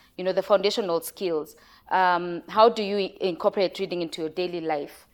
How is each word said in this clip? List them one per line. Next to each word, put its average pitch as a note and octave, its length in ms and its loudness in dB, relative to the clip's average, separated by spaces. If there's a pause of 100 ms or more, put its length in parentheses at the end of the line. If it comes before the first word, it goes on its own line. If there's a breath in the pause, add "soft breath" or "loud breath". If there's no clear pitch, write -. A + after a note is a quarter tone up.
(180 soft breath)
You F3+ 60 -8
know, F#3 100 0
the F#3 80 -2
foundational F#3+ 600 2
skills. E3 540 -6 (360 soft breath)
Um, F3 580 2
how A3 180 6
do A3+ 140 2
you G3+ 160 -2
i-, G3 240 -2
incorporate F#3+ 560 0
reading F3 240 -4
into E3 220 -8
your D#3+ 80 -4
daily F3 280 -4
life? D#3 540 -6